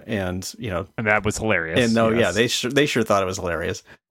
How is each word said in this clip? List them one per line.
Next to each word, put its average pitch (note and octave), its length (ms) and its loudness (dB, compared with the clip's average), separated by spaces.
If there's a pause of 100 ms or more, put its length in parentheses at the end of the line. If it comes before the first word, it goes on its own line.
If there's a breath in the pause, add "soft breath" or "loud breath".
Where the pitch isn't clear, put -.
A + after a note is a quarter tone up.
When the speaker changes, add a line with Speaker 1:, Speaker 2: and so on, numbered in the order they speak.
Speaker 1:
and, F#2 520 -4
you B2 100 -8
know, F2 180 -4 (120)
Speaker 2:
And A2+ 80 -4
that G#2+ 180 2
was G#2 140 -2
hilarious. F2+ 420 0
Speaker 1:
and, A#2 140 2
no, A2+ 160 4
yeah, A#2 80 2
Speaker 2:
Yes. F#2+ 160 2
Speaker 1:
they A#2 140 2
sure, - 240 -2
they C#3+ 140 4
sure B2 180 0
thought G2+ 180 4
it F#2 40 0
was F#2+ 120 -4
hilarious. F2 440 -4 (280 loud breath)